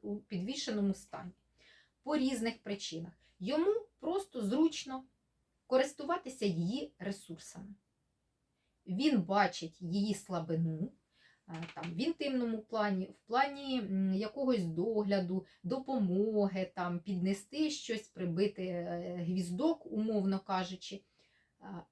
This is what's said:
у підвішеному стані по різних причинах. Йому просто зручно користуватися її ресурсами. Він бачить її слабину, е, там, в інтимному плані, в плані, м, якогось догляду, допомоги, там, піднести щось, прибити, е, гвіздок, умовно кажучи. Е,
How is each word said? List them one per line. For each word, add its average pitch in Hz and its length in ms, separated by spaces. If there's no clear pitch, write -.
у 208 140
підвішеному 208 800
стані - 360
по 294 140
різних 240 460
причинах. 175 500
Йому 330 480
просто 311 460
зручно 262 580
користуватися 269 800
її 190 520
ресурсами. 190 760
Він 220 360
бачить 180 600
її 196 320
слабину, 165 800
е, 165 140
там, 170 200
в 165 60
інтимному 262 580
плані, 208 480
в - 200
плані, 277 520
м, 190 360
якогось 220 500
догляду, 190 840
допомоги, 202 1120
там, 175 260
піднести 196 720
щось, - 380
прибити, 185 540
е, 175 540
гвіздок, 185 600
умовно 208 540
кажучи. 185 600
Е, 175 280